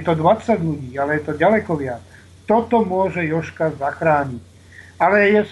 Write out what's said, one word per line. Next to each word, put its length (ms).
je 80
to 100
dvadsať 400
ľudí, 380
ale 240
je 100
to 60
ďaleko 400
viac. 260
Toto 320
môže 420
Jožka 540
zachrániť. 640
Ale 320
je 220